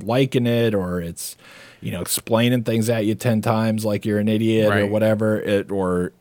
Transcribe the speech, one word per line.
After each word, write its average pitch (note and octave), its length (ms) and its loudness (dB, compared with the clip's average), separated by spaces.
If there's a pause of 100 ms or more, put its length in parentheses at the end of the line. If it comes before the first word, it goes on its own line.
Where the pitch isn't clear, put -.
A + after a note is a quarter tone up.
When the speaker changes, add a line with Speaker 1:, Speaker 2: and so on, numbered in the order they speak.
Speaker 1:
liking B2 440 0
it, A#2 280 0
or F2+ 260 -2
it's, - 360 -10 (440)
you G#2 120 -6
know, F2+ 80 -6
explaining A#2 640 0
things A2+ 260 0
at A2+ 140 0
you G#2+ 100 0
ten A2 280 0
times A2 420 0
like G#2 220 -2
you're G#2 120 0
an G#2 80 0
idiot A2 400 2
or G#2+ 40 4
Speaker 2:
Right. G2+ 200 2
Speaker 1:
whatever, G#2+ 480 2
it, G2+ 320 -2
or, F#2 500 -2